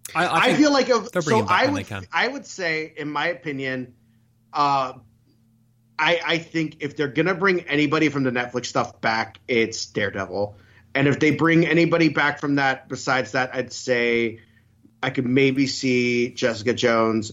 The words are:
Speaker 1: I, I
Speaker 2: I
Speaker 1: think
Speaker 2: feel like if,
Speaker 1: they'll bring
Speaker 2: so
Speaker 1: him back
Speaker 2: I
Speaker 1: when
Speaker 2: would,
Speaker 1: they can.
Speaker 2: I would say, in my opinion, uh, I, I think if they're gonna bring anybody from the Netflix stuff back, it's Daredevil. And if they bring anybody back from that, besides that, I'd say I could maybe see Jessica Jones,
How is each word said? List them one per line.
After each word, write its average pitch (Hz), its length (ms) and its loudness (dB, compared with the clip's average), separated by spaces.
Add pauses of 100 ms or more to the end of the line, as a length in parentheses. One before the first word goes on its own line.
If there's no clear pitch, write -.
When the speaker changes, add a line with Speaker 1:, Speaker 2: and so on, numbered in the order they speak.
(140)
Speaker 1:
I, 160 120 2
I 156 120 0
Speaker 2:
I 202 80 4
Speaker 1:
think 254 120 2
Speaker 2:
feel 285 140 6
like 262 160 2
if, 226 240 0
Speaker 1:
they'll 180 100 0
bring 220 140 2
Speaker 2:
so - 40 4
Speaker 1:
him 214 60 0
back 185 140 2
Speaker 2:
I 247 60 2
Speaker 1:
when - 80 0
Speaker 2:
would, 190 100 -4
Speaker 1:
they - 40 -14
can. 95 240 -8
Speaker 2:
I 185 160 0
would 269 180 -10
say, 160 500 -4
in 151 140 -8
my 147 160 -2
opinion, 135 680 -6 (580)
uh, 135 420 0 (1040)
I, 165 280 0
I 165 120 0
think 160 420 -6
if 143 160 -8
they're 147 100 -2
gonna 160 280 0
bring 180 260 0
anybody 151 480 0
from 143 160 -2
the 131 60 0
Netflix 120 360 -4
stuff - 340 -4
back, 113 460 -2
it's 113 400 0
Daredevil. 98 680 -6 (380)
And 139 120 2
if 139 140 0
they 151 100 4
bring 160 360 4
anybody 165 420 4
back 143 320 0
from 143 160 -2
that, 135 320 0
besides 131 440 -2
that, 127 220 -2
I'd 127 180 -6
say 117 680 0 (600)
I 135 80 -2
could 135 160 -2
maybe 135 400 2
see 123 640 0
Jessica 117 440 -2
Jones, 113 580 0